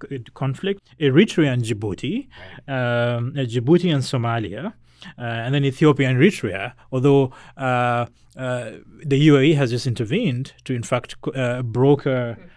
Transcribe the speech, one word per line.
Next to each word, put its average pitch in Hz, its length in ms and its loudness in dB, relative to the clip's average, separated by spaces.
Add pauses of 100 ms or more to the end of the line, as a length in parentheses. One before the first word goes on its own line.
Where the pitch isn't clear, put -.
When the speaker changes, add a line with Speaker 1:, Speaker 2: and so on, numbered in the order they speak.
Speaker 1:
c-, 131 160 -12 (100)
conflict. 139 480 -4 (180)
Eritrea 147 520 4
and 123 120 -2
Djibouti, 110 640 -6 (400)
Speaker 2:
Right. 120 480 -2
Speaker 1:
um, 123 200 -6
uh, 143 40 -4
Djibouti 135 540 0
and 135 80 0
Somalia, 117 720 -4 (420)
uh, 123 60 -14
and 117 320 -6
then 139 100 0
Ethiopia 139 440 2
and 127 100 2
Eritrea, 117 540 0 (180)
although, 135 420 2 (240)
uh, 123 500 -2 (300)
uh, 123 360 -8 (320)
the 139 140 2
U 147 180 8
A 131 60 6
E 160 120 4
has 139 160 2
just 123 160 -4
intervened 127 680 -2 (120)
to, 131 100 -4
in 117 80 -4
fact, - 400 -6
co-, 151 80 -6
uh, 127 320 -4
broker, 123 720 2 (200)